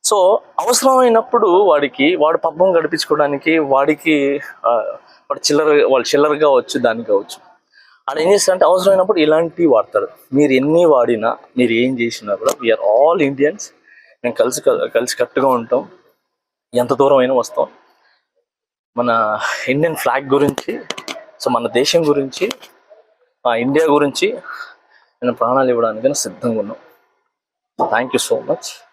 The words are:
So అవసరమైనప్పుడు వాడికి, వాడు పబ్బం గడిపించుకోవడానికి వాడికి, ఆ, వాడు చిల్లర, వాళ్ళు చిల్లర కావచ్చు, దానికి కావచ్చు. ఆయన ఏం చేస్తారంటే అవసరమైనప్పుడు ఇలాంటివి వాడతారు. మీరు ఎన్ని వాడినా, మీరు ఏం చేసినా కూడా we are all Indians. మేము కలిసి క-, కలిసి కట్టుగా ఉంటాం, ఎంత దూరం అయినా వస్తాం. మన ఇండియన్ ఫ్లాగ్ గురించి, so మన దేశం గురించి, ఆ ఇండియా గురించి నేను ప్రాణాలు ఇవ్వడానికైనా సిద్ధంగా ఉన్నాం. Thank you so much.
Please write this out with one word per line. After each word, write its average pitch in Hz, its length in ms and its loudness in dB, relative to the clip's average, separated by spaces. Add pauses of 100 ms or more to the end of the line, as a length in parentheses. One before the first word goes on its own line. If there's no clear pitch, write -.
(120)
So 196 260 4 (220)
అవసరమైనప్పుడు 240 880 2
వాడికి, 165 680 2
వాడు 160 220 2
పబ్బం 170 420 0
గడిపించుకోవడానికి 151 800 -2
వాడికి, 143 840 0 (240)
ఆ, 113 40 2 (640)
వాడు 139 80 -6
చిల్లర, 147 460 2
వాళ్ళు 123 220 2
చిల్లర 147 300 2
కావచ్చు, 139 420 0
దానికి 113 280 -2
కావచ్చు. - 480 -4 (540)
ఆయన 147 100 -6
ఏం 175 140 2
చేస్తారంటే 185 320 2
అవసరమైనప్పుడు 185 540 2
ఇలాంటివి 160 480 0
వాడతారు. 107 400 0 (260)
మీరు 143 180 2
ఎన్ని 151 340 2
వాడినా, 120 520 2 (200)
మీరు 123 140 2
ఏం 123 280 0
చేసినా 110 360 -6
కూడా 120 160 -2
we 120 200 -2
are 107 280 2
all 156 300 2
Indians. 143 320 -2 (600)
మేము 120 120 -4
కలిసి 120 260 -2
క-, - 240 0
కలిసి 117 320 -4
కట్టుగా 127 300 -2
ఉంటాం, 120 400 -2 (840)
ఎంత 123 200 0
దూరం 139 240 4
అయినా 127 160 2
వస్తాం. - 340 -2 (1300)
మన 113 420 0 (280)
ఇండియన్ 151 280 -2
ఫ్లాగ్ 135 300 -4
గురించి, 139 540 -2 (380)
so - 320 -10
మన 117 180 -2
దేశం 147 420 0
గురించి, 143 420 -2 (960)
ఆ 117 80 0
ఇండియా 139 320 0
గురించి 147 400 0 (960)
నేను 123 100 -2
ప్రాణాలు 127 360 0
ఇవ్వడానికైనా 117 440 -2
సిద్ధంగా 110 460 -6
ఉన్నాం. 104 160 -8 (1120)
Thank 123 320 -2
you - 140 -4
so 117 140 -6
much. - 180 -6 (280)